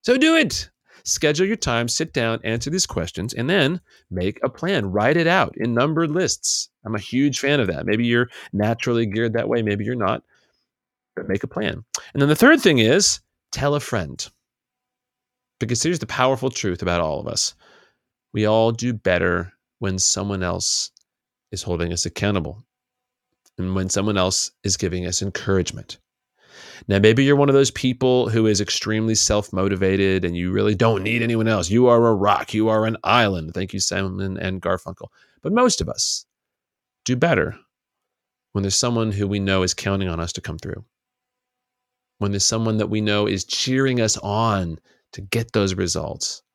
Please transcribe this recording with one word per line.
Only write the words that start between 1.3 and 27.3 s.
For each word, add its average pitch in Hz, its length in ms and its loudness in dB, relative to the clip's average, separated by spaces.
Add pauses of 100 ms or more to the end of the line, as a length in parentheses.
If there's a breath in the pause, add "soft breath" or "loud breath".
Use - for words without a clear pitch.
your 214 100 0
time, 117 320 -2
sit - 240 -4
down, 113 320 0
answer 117 260 -4
these 180 160 -2
questions, - 480 -6
and 123 140 -4
then 170 320 2 (300 soft breath)
make 92 320 -4
a 131 60 -2
plan. 160 380 -2
Write 104 300 2
it 165 100 2
out 170 300 0
in 117 180 -4
numbered 151 360 0
lists. - 580 -4 (160)
I'm 110 100 -6
a 104 60 -4
huge 131 380 -2
fan 143 220 0
of 104 80 2
that. 80 180 -4
Maybe 107 200 0
you're 120 240 2 (220 loud breath)
naturally 113 540 0
geared 110 280 -2
that 113 140 -2
way. 120 140 0
Maybe 104 220 -2
you're 123 100 -4
not. 107 280 -2 (960)
But - 120 -8
make 98 140 -2
a - 60 -8
plan. - 360 -6 (280 loud breath)
And 139 100 0
then 143 60 4
the 151 80 4
third 277 240 8
thing 156 180 4
is 131 420 4 (300)
tell 143 240 -2
a 147 60 -2
friend. 85 460 -6 (1300)
Because 113 240 -2
here's 170 160 0
the 113 80 -6
powerful 127 440 0
truth 92 320 -4
about 87 180 0
all 78 180 -2
of - 80 -10
us. - 280 -4 (760 soft breath)
We 107 140 0
all 113 240 4
do 117 220 -4
better 90 600 0 (280)
when 95 180 -2
someone 98 440 -2
else 90 480 -4 (600)
is 101 120 -10
holding 85 300 -4
us 87 140 -4
accountable 95 580 -4 (960)
and 92 160 -4
when 95 140 -2
someone 101 280 -2
else 95 340 0 (120)
is 98 140 -2
giving 90 300 -4
us 92 140 -4
encouragement. - 760 -4 (920 loud breath)
Now, 101 100 4
maybe 113 260 6
you're 143 120 6